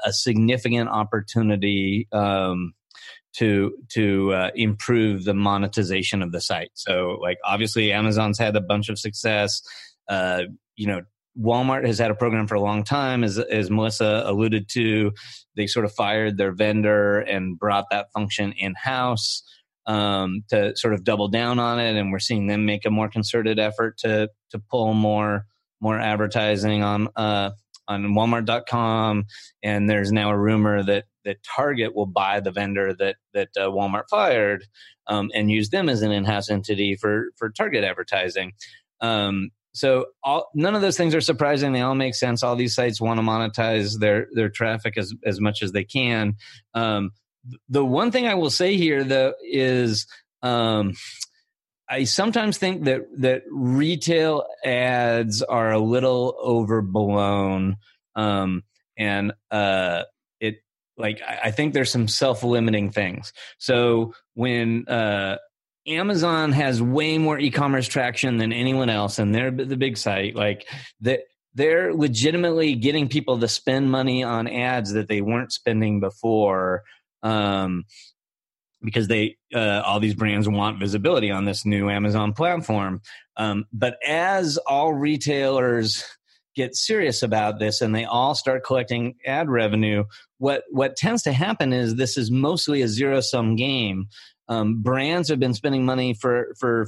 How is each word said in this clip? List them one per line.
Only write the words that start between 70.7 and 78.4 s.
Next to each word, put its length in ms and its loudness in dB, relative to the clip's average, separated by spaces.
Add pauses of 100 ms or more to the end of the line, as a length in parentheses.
the, 200 0 (340)
they're 400 2
legitimately 800 2
getting 340 2
people 320 0
to 80 2
spend 420 0
money 320 2
on 240 -2
ads 460 -2
that 160 -2
they 140 0
weren't 300 -2
spending 480 0
before, 840 0 (400)
um, 640 0 (1000)